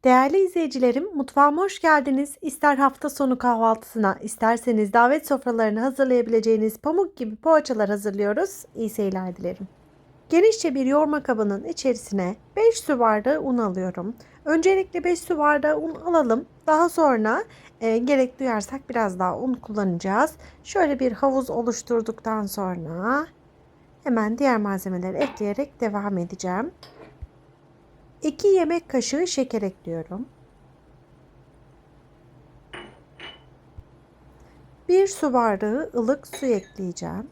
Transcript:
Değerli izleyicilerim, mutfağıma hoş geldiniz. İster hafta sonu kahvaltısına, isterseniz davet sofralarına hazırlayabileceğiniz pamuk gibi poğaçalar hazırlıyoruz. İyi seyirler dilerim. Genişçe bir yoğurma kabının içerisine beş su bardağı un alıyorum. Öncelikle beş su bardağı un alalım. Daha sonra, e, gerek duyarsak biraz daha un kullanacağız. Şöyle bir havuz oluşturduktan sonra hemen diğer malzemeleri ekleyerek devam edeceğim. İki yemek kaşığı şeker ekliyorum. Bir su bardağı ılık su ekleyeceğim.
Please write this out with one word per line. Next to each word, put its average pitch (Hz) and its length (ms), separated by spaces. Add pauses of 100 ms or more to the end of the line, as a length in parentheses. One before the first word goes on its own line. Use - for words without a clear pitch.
Değerli 285 420
izleyicilerim, 302 680
mutfağıma 285 460
hoş 381 180
geldiniz. 285 640
İster 294 360
hafta 277 320
sonu 262 280
kahvaltısına, 226 840
isterseniz 220 720
davet 254 340
sofralarına 226 540
hazırlayabileceğiniz 226 960
pamuk 349 380
gibi 214 200
poğaçalar 285 540
hazırlıyoruz. 208 760 (100)
İyi 226 140
seyirler 190 460
dilerim. 185 320 (600)
Genişçe 349 460
bir 269 100
yoğurma 294 380
kabının 214 400
içerisine 226 720 (200)
beş 453 240
su 269 200
bardağı 226 400
un 254 180
alıyorum. 185 580 (300)
Öncelikle 349 580
beş 349 160
su - 180
bardağı 294 400
un 320 180
alalım. 311 500 (220)
Daha 320 220
sonra, 262 540 (380)
e, 226 160
gerek 254 420
duyarsak 254 500
biraz 214 300
daha 180 180
un 254 160
kullanacağız. 208 800 (300)
Şöyle 285 360
bir 254 120
havuz 262 380
oluşturduktan 226 960
sonra 190 840 (760)
hemen 226 340
diğer 262 200
malzemeleri 190 600
ekleyerek 262 640
devam 202 360
edeceğim. 185 540 (1500)
İki 302 260
yemek 339 420
kaşığı 269 380
şeker 254 340
ekliyorum. 185 640 (4000)
Bir 381 180
su 302 260
bardağı 226 640
ılık 233 320
su - 180
ekleyeceğim. 190 880